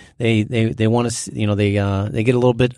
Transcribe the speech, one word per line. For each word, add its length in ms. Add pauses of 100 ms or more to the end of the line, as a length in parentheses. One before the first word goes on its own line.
(180)
They, 240
they, 220
they, 80
they 140
wanna 220
s-, 240
you 140
know, 80
they, 240
uh, 320
they 140
get 100
a 40
little 160
bit, 240